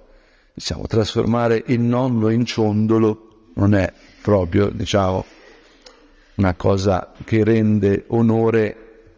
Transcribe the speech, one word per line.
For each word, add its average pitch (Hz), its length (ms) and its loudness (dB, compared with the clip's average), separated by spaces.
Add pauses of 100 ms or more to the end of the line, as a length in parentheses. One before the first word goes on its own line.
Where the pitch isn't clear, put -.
(520)
diciamo, - 340 -10
trasformare 113 840 0
il 120 120 0
nonno 120 480 0
in 117 160 0
ciondolo 110 1080 0
non 101 200 2
è 95 160 0 (300)
proprio, 98 480 0
diciamo, 95 560 -2 (1120)
una 95 200 0
cosa 98 580 -2 (120)
che 110 200 0
rende 107 640 2
onore 113 680 0 (420)